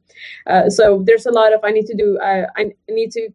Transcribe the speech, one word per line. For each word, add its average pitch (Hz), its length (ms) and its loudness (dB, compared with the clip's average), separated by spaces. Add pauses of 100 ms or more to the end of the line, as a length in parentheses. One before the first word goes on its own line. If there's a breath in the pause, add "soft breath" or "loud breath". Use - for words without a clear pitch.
(480 loud breath)
Uh, 180 200 2
so 202 380 2
there's 226 200 2
a 240 40 -2
lot 220 220 4
of, 214 100 0
I 208 80 -2
need 214 160 -2
to 226 80 -10
do, 202 240 -2
uh, 190 280 -2 (100)
I 208 160 -6 (160)
need 226 240 -6
to 226 220 -10